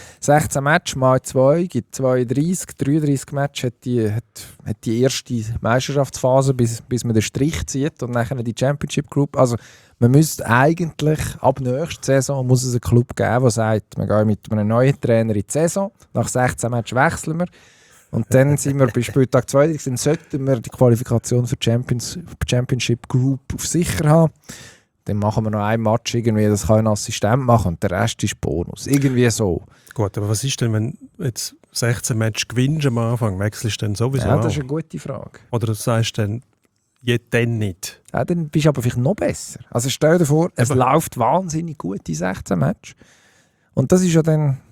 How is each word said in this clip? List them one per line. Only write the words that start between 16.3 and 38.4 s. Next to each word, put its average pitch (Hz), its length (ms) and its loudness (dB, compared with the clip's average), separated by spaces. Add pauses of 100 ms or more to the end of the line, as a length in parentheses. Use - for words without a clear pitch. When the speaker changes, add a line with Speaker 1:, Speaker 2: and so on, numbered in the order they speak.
Speaker 1:
Match 120 240 -4
wechseln 147 440 0
wir. 87 80 -4 (640)
Und 117 200 -4
dann 139 260 4
sind 139 220 -2
wir 135 80 6
bei 120 160 -2
Spieltag 131 480 0
zweiunddreißig, 147 340 2
dann 127 140 -4
sollten 147 480 -4
wir 135 120 2
die - 120 -10
Qualifikation 123 760 2
für 120 160 -4
Champions, 117 560 -2 (300)
Championship 123 600 -2
Group 131 320 0 (140)
auf - 120 -8
sicher 170 420 -2
haben. 160 240 6 (720)
Dann 101 140 -4
machen 104 260 0
wir 107 60 -4
noch 107 100 -2
ein 110 220 0
Match 110 320 0
irgendwie, 110 320 2
das 104 220 2
kann 110 100 6
ein 110 80 2
Assistent 110 560 0
machen 113 260 4
und 85 140 -4
der 101 80 -2
Rest 101 340 -2
ist - 160 -4
Bonus. - 460 -6
Irgendwie 131 420 2
so. 104 360 0 (280)
Speaker 2:
Gut, 104 240 -4
aber 104 140 -2
was 107 140 -2
ist 135 180 -6
denn, 117 100 0
wenn 110 240 -2 (220)
jetzt - 360 -6 (180)
sechzehn 117 440 -2
Match 110 320 -2
gewinnst 143 380 0
am 120 100 0
Anfang, 113 420 -2
wechselst 104 440 -4
du - 20 -2
dann 104 120 -2
sowieso 127 320 0
Speaker 1:
Ja, 151 100 4
das - 80 0
ist 151 60 0
Speaker 2:
auch? 143 80 -4
Speaker 1:
eine 131 80 -8
gute 156 300 -8
Frage. - 420 -12 (100)
Speaker 2:
Oder 117 160 -2
du 110 80 0
sagst 113 420 -2
dann, 110 260 -4 (600)
jetzt 120 280 -2
dann 117 280 0
nicht? - 440 -8 (100)
Speaker 1:
Ja, - 120 -2
dann 170 260 -4